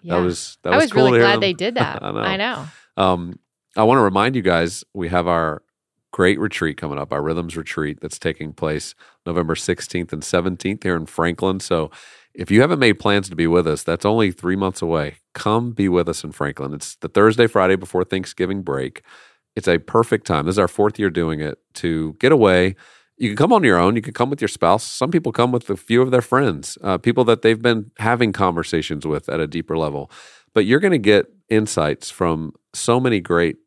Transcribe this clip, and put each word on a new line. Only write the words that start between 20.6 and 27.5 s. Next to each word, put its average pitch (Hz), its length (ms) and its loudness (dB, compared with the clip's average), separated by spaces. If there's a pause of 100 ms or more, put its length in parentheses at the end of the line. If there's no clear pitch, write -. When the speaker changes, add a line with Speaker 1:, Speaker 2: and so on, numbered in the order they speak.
Speaker 2:
fourth 104 300 0
year 101 100 0
doing 80 320 -2
it, 76 180 -8 (160)
to 80 440 -4
get 135 120 4
away. 95 440 6 (420)
You 120 120 -2
can 101 80 -6
come 170 160 4
on 202 100 4
your 98 160 6
own. 95 180 4
You 107 40 -2
can 120 120 -10
come 123 160 0
with 143 120 -6
your 104 80 -2
spouse. 92 340 2
Some - 280 -4
people 156 220 -2
come 123 200 2
with 120 160 -4
a 95 80 -4
few 120 240 0
of 131 100 2
their 123 100 4
friends, 113 600 -2
uh, 95 160 -2
people 123 280 0
that 113 160 2
they've 113 200 2